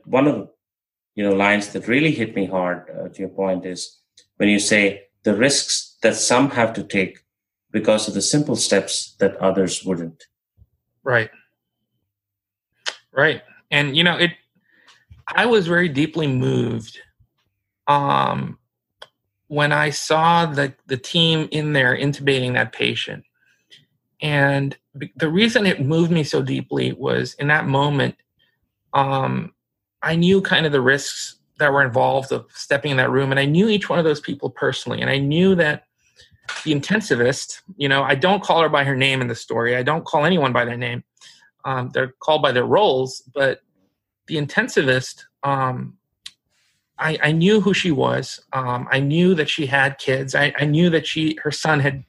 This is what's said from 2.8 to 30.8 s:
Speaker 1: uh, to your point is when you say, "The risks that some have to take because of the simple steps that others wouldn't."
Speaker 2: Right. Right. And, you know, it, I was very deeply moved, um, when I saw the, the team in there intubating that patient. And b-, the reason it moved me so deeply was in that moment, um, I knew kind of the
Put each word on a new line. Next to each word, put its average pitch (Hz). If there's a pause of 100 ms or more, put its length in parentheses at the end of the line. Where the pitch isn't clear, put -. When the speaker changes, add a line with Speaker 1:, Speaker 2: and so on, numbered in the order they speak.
Speaker 1:
uh, 90
to -
your 95
point 92
is - (380)
when 104
you 101
say, 101 (160)
"The 104
risks -
that 110
some 135
have 113
to 98
take 95 (520)
because 107
of 98
the 98
simple 147
steps -
that 98
others 95
wouldn't." 85 (760)
Speaker 2:
Right. 117 (1800)
Right. 139 (280)
And, 143
you 170
know, 170
it, 170 (960)
I 202
was 214
very 175
deeply 151
moved, 127 (880)
um, 139 (880)
when 147
I 151
saw 165
the, 143 (140)
the 135
team 165
in 151
there 127
intubating 135
that 120
patient. 117 (960)
And 139 (200)
b-, -
the 160
reason 214
it 147
moved 165
me 160
so 139
deeply 127
was 64
in 143
that 151
moment, 139 (800)
um, 135 (480)
I 156
knew 180
kind 160
of 151
the 139